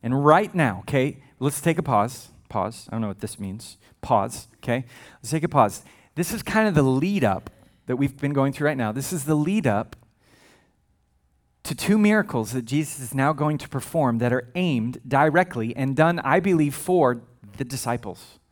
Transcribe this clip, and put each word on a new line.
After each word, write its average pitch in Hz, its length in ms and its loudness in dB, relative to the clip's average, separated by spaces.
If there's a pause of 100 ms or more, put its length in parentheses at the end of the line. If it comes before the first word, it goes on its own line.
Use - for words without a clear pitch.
And 131 240 0
right 175 280 6
now, 120 260 2
okay, 139 420 -2 (180)
let's 139 220 -2
take 160 160 2
a 170 60 -4
pause. 117 460 0 (180)
Pause. 104 400 -6
I - 60 -10
don't 113 80 -4
know 104 80 -2
what 95 100 -10
this - 200 -10
means. 98 380 -12 (240)
Pause, 110 540 0
okay? 123 300 -4 (320)
Let's 117 120 -16
take 151 140 -2
a 170 60 -2
pause. 117 340 2 (320)
This 170 180 -4
is 220 80 -8
kind 220 260 0
of 196 60 0
the 151 80 4
lead 139 420 2
up 98 280 -2 (340)
that - 120 -2
we've 139 220 -2
been 143 140 -2
going 139 200 0
through 147 120 -4
right 147 120 0
now. 110 140 -2
This 135 220 -6
is 139 120 -6
the 156 100 0
lead 160 320 0
up 110 280 -2 (1700)
to - 140 -8
two 208 240 2
miracles 208 540 2
that 127 100 -4
Jesus 139 360 -4
is 123 140 -12
now 135 200 2
going 151 260 -2
to - 100 -14
perform 131 480 -2
that 123 160 0
are 123 220 -2
aimed 127 520 -2
directly 143 680 2
and 135 200 -2
done, 165 240 4
I 147 200 2
believe, 165 340 2
for 135 480 2 (360)
the 139 80 -6
disciples. 120 720 -8 (120)